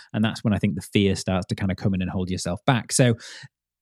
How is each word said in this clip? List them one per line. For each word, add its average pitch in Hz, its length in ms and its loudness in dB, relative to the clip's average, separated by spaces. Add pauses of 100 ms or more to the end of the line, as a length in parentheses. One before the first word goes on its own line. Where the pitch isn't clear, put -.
(120)
And 107 100 -2
that's - 220 -2
when 110 100 2
I 95 40 0
think 101 180 0
the 92 60 -6
fear 98 340 4
starts 92 300 -2
to 110 100 -4
kind 95 160 -2
of 92 60 -2
come 101 160 0
in 92 80 0
and 87 100 -4
hold 90 180 -4
yourself 87 360 -4
back. 123 260 0
So 123 240 4 (680)